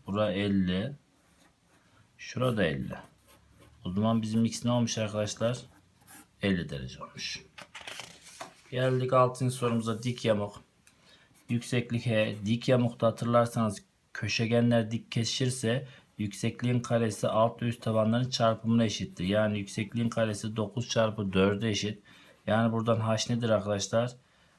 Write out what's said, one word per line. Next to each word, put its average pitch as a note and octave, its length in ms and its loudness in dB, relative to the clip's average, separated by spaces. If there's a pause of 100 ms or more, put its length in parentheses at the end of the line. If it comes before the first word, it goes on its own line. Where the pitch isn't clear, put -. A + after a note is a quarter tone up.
Bura G2+ 260 0
elli. G2 640 0 (1200)
Şurada A2+ 460 -2
elli. C#2+ 300 -4 (880)
O F#2 60 -4
zaman A2 320 2
bizim A2 220 2
x A2+ 200 -2
ne A#2+ 60 2
olmuş A#2+ 280 0
arkadaşlar? G#2+ 600 -2 (840)
elli F2+ 260 0
derece C2 360 -10
olmuş. - 400 -12 (1300)
Geldik B2+ 420 0
altıncı B2+ 420 4
sorumuza, A2+ 480 -2
dik B2 220 -4
yamuk. G#2 360 0 (880)
Yükseklik A#2 580 -2
H, A2 300 0 (100)
dik A#2 220 0
yamukta A#2+ 380 2
hatırlarsanız A#2 760 2 (300)
köşegenler A#2 800 2
dik - 220 -8
kesişirse B2 760 -2 (320)
yüksekliğin A#2 640 -2
karesi A#2 480 0
alt A#2 340 2
ve A#2+ 40 -2
üst A2+ 160 -4
tabanların A2+ 480 2
çarpımına A2+ 540 2
eşittir. G2 400 -4
Yani G#2 340 2
yüksekliğin A2+ 500 -4
karesi A2 480 -2
dokuz A2+ 320 -4
çarpı G#2+ 440 0
dörde G2+ 380 4
eşit. G#2 320 -4 (440)
Yani A2+ 260 4
buradan A2+ 280 2
H A2 340 0
nedir A#2 160 0
arkadaşlar? G#2 600 0 (460)